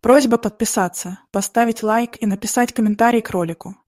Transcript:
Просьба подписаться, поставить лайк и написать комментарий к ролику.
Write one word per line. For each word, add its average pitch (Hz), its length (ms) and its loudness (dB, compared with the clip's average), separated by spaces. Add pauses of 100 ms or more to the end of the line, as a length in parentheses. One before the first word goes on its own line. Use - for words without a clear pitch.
Просьба 240 360 4
подписаться, 190 800 -4 (120)
поставить 226 500 -2
лайк 226 400 -2
и 226 40 -4
написать 226 480 -2
комментарий 226 480 2
к - 100 -12
ролику. 170 460 -6 (100)